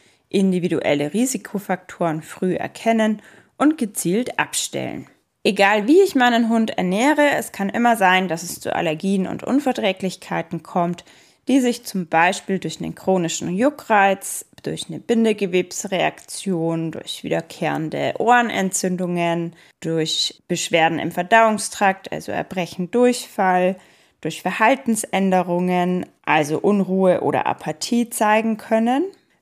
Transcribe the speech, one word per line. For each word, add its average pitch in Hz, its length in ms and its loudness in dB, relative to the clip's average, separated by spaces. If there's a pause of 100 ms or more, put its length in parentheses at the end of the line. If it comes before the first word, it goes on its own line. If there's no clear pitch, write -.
(300)
individuelle 165 840 0
Risikofaktoren 190 1080 -4
früh 185 340 -4
erkennen 220 640 -2 (360)
und 302 200 2
gezielt 214 640 -2
abstellen. - 680 -6 (360)
Egal 202 440 2
wie 330 140 8
ich 381 140 2
meinen 240 340 4
Hund 226 280 0
ernähre, 262 600 2
es - 140 -6
kann 196 180 -4
immer 240 280 2
sein, 185 320 4
dass 165 140 -4
es 170 180 -10
zu - 120 -6
Allergien 170 540 0
und - 160 -8
Unverträglichkeiten 190 1200 -2
kommt, 175 400 -2 (460)
die 269 120 4
sich 240 240 -2
zum 180 220 -6
Beispiel 180 520 0
durch - 220 -8
einen 165 140 -8
chronischen 175 600 -2
Juckreiz, - 880 0 (200)
durch 160 260 -8
eine 156 100 -10
Bindegewebsreaktion, 180 1900 -2
durch - 320 -12
wiederkehrende 156 920 -4
Ohrenentzündungen, 180 1400 0 (240)
durch - 680 -4
Beschwerden 165 500 2
im 180 120 -4
Verdauungstrakt, 208 1000 2
also 160 220 -8
Erbrechen, 180 580 -6
Durchfall, 190 880 2 (420)
durch 160 220 -8
Verhaltensänderungen, 185 1600 0 (200)
also 151 340 2
Unruhe 190 640 2
oder 143 240 0
Apathie - 640 -2
zeigen 220 480 0
können. 233 480 0 (360)